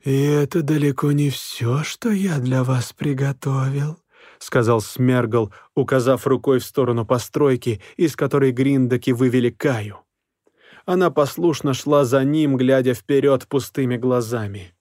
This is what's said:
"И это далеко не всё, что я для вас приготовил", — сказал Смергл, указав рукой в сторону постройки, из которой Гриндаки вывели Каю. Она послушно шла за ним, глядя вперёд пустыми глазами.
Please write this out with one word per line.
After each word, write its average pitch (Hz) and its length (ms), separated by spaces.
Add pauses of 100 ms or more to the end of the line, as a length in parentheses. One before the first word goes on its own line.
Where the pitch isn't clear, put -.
"И 135 180
это 147 400
далеко 143 500
не 143 180
всё, 123 520
что - 280
я 190 280
для 127 240
вас 127 300
приготовил", — 139 1040 (400)
сказал 117 420
Смергл, 120 720 (220)
указав 131 520
рукой 131 320
в 123 60
сторону 117 420
постройки, 127 760 (160)
из 160 180
которой 135 380
Гриндаки 131 600
вывели 120 380
Каю. 107 540 (840)
Она 180 240
послушно 147 640
шла 143 320
за 135 200
ним, 143 320
глядя 127 380
вперёд 135 520
пустыми 127 500
глазами. 113 840